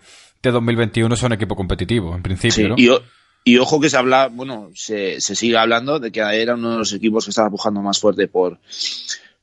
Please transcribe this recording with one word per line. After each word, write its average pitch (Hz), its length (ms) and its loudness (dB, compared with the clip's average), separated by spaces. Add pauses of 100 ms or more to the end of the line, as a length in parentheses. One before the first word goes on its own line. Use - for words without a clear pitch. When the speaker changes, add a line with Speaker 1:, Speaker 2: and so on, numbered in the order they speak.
(420)
Speaker 1:
de 127 80 2
dos 120 120 2
mil 117 120 0
veintiuno 113 400 0
sea 123 140 0
un 113 60 0
equipo 101 200 -4
competitivo, 92 600 -2
en 90 80 -6
principio, 92 260 -2
Speaker 2:
Sí, 110 140 2
Speaker 1:
¿no? 104 120 0
Speaker 2:
y 120 120 6
o-, 127 140 4 (420)
y 120 140 6
ojo 139 220 2
que 151 80 2
se 135 100 2
habla, 131 340 4
bueno, 120 420 -12
se, 98 460 -6
se 98 160 -4
sigue 117 220 2
hablando 120 420 2
de 113 100 -8
que 110 100 -4
era 110 340 0
uno 117 180 -4
de 117 60 -2
los 104 140 -4
equipos 107 320 0
que 104 60 -8
estaba 107 200 0
pujando 101 320 -4
más 101 180 -2
fuerte 98 260 2
por, 90 320 -2 (840)